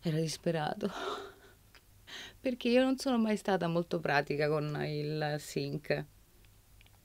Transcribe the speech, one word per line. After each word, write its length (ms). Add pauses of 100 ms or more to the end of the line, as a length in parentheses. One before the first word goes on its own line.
era 160
disperato, 720
<laughs> 1500
perché 280
io 140
non 160
sono 200
mai 180
stata 300
molto 340
pratica 480
con 360
il 540
sync. 680 (1000)